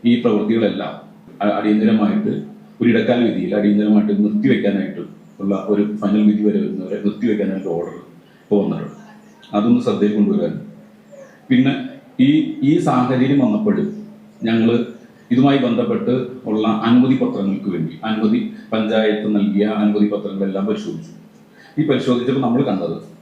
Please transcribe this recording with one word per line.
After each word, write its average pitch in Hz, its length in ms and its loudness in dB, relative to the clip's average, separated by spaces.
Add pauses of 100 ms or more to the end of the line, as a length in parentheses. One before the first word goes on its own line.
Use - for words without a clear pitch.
ഈ 120 160 4
പ്രവൃത്തികളെല്ലാം 104 720 0 (480)
അ-, 104 100 0
അടിയന്തരമായിട്ട് 107 880 0 (380)
ഒരു 117 80 2
ഇടക്കാല 117 300 2
വിധിയിൽ 95 360 0
അടിയന്തരമായിട്ട് 104 720 2
നിർത്തിവെക്കാനായിട്ട് 104 760 0 (400)
ഉള്ള 98 280 -4
ഒരു 104 280 0
ഫൈനൽ 107 260 0
വിധി 104 200 4
വരെ 104 160 2
വരുന്നവരെ - 460 -6
നിർത്തിവെക്കാനായിട്ട് 101 640 -2
ഓർഡർ 85 220 -6
ഇപ്പോൾ - 760 -4
വന്നിട്ടുണ്ട്. - 920 -10
അതൊന്ന് 120 240 4
ശ്രദ്ധയിൽ 104 340 0
കൊണ്ടുവരാൻ. - 520 0 (840)
പിന്നെ 131 400 2 (320)
ഈ, 147 420 4
ഈ 151 160 4
സാഹചര്യം 127 600 2
വന്നപ്പോൾ 107 540 0 (520)
ഞങ്ങൾ 113 420 2 (440)
ഇതുമായി 139 280 4
ബന്ധപ്പെട്ട് 117 680 0 (200)
ഉള്ള 107 220 0
അനുമതി 120 460 4
പത്രങ്ങൾക്ക് 101 560 -2
വേണ്ടി 80 340 -6
അനുമതി, 110 480 0 (200)
പഞ്ചായത്ത് 107 640 0
നൽകിയ 101 300 2
അനുമതി 104 420 2
പത്രങ്ങളെല്ലാം 98 580 -4
പരിശോധിച്ചു. - 460 -6 (680)
ഈ - 60 0
പരിശോധിച്ചപ്പോൾ 127 540 0
നമ്മൾ 123 220 0
കണ്ടത് 92 400 -4 (200)